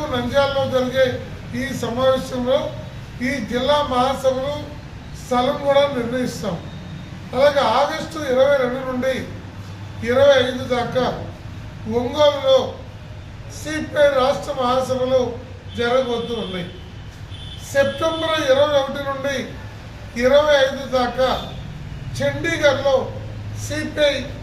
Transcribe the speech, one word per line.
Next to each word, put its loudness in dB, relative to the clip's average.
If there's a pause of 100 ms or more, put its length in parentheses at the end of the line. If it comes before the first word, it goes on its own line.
(160)
నంద్యాలలో 2 (120)
జరిగే 2 (560)
ఈ -2 (200)
సమావేశంలో 2 (720)
ఈ -2 (200)
జిల్లా 2 (140)
మహాసభలు 0 (680)
స్థలం 0
కూడా 6 (140)
నిర్ణయిస్తాం. -4 (760)
అలాగే 4 (160)
ఆగస్టు -2 (140)
ఇరవై 6
రెండు -2
నుండి 0 (960)
ఇరవై 8 (100)
ఐదు -4 (100)
దాకా 0 (920)
ఒంగోలులో 4 (1000)
సిపిఐ 2 (100)
రాష్ట్ర 2 (120)
మహాసభలు 2 (560)
జరగబోతూ 0
ఉన్నాయి. -6 (1000)
సెప్టెంబర్ 2 (160)
ఇరవై 6
ఒకటి -4
నుండి -2 (880)
ఇరవై 6 (120)
ఐదు -4 (140)
దాకా 2 (880)
చండీగఢ్లో 2 (720)
సిపిఐ 0 (300)